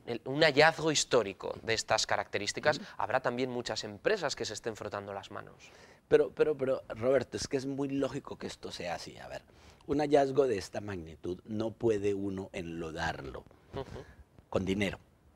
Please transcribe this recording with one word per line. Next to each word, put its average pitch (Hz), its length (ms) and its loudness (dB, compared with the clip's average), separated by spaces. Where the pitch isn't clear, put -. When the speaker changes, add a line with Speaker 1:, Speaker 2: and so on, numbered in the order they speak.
Speaker 1:
el, 117 200 -4
un 135 160 -2
hallazgo 156 500 6
histórico 101 720 0
de 113 100 0
estas 110 320 2
características, 107 720 0
Speaker 2:
Ujú. 190 80 -10
Speaker 1:
habrá 107 240 0
también 127 280 0
muchas 120 340 -4
empresas 143 520 -2
que 117 100 -6
se 107 80 -6
estén 107 220 -8
frotando 101 380 -8
las 98 180 -10
manos. 101 240 -12
Speaker 2:
Pero, 147 240 4
pero, 156 260 2
pero, 131 320 0
Roberto, 123 480 2
es - 100 -6
que 139 100 -2
es 127 80 -4
muy 139 240 -4
lógico 139 480 -4
que - 100 -10
esto - 240 -12
sea 87 240 -6
así. - 220 -12
A 67 100 -14
ver, 67 160 -12
un 143 120 0
hallazgo 143 460 6
de 120 120 2
esta 101 240 -6
magnitud 87 640 -8
no 110 260 -4
puede 104 420 2
uno 98 400 -4
enlodarlo. 82 920 -6
Speaker 1:
Ujú. 131 300 -10
Speaker 2:
Con - 160 0
dinero. 95 340 0